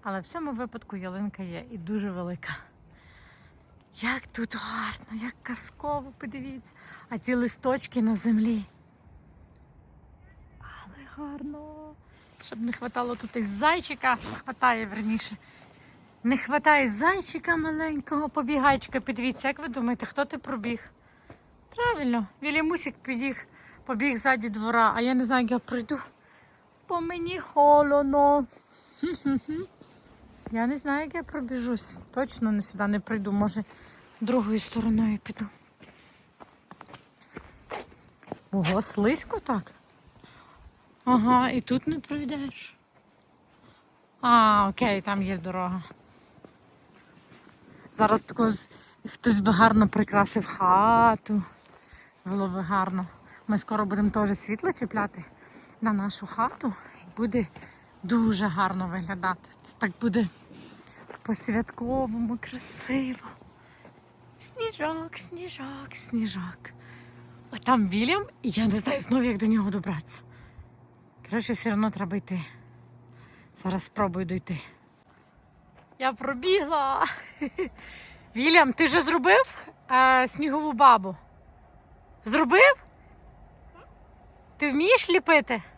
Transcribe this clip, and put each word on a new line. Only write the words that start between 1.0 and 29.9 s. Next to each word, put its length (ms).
є 280
і 80
дуже 320
велика. 460
Як 320
тут 300
гарно, 680
як 180
казково, 760
подивіться. 540
А 100
ці 160
листочки 680
на 140
землі. 480
Але 460
гарно. 760
Щоб 160
не 120
хватало 440
тут 200
і 60
зайчика, 720
хватає, 680
верніше. 520
Не 140
хватає 500
зайчика 680
маленького, 720
побігайчика. 720
Подивіться, 480
як 100
ви 100
думаєте, 380
хто 180
ти 140
пробіг? 520
Правильно, 500
Вілімусік 600
підіг, 440
побіг 320
ззаді 320
двора, 480
а 40
я 140
не 120
знаю, 160
як 80
я 80
прийду, 400
бо 120
мені 400
холодно. 1040
<laughs> 240